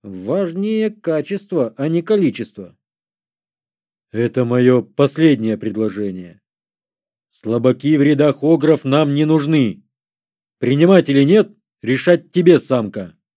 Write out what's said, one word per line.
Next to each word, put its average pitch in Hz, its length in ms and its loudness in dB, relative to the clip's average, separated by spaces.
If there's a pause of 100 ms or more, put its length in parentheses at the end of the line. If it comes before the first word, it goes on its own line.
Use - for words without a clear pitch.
важнее 180 880 -4
качество, 160 840 -4
а 139 100 -4
не 165 140 -2
количество". 135 760 -4 (1300)
"Это 117 340 -2
моё 123 380 2
последнее 135 760 0
предложение. 98 840 -8 (880)
Слабаки 127 680 0
в 139 60 2
рядах 143 400 2
огров 151 420 2
нам 143 300 0
не 151 100 0
нужны. 147 580 0 (760)
Принимать 156 500 2
или 139 140 4
нет, 180 340 2 (240)
решать 151 500 0
тебе, 175 280 4
самка". 104 580 -6 (200)